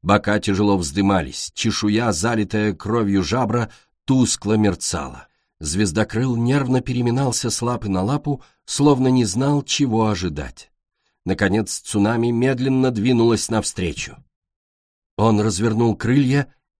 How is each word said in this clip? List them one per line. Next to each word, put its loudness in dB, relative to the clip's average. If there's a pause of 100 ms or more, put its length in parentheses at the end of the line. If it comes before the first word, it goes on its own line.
Бока 0
тяжело 0
вздымались, -2
чешуя, 0
залитая 0
кровью 0
жабра, -2 (340)
тускло 2
мерцала. -2 (320)
Звездокрыл -2
нервно 0
переминался -2
с -6
лапы -4
на 0
лапу, -4 (220)
словно 4
не 4
знал, 0
чего 0
ожидать. -6 (520)
Наконец 0
Цунами 0
медленно 2
двинулась 2
навстречу. -4 (1000)
Он 4
развернул 0
крылья, 0 (260)